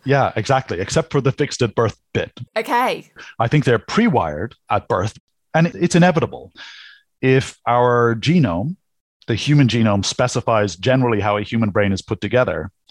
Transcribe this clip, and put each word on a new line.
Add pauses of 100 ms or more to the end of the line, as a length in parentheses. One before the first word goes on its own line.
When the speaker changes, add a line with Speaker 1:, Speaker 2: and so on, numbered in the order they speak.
Speaker 1:
Yeah,
exactly.
Except
for
the
fixed
at
birth (180)
bit. (240)
Speaker 2:
Okay. (260)
Speaker 1:
I
think
they're
pre-wired (160)
at
birth, (340)
and
it's
inevitable. (720)
If
our
genome, (500)
the
human
genome,
specifies
generally
how
a
human
brain
is
put
together, (200)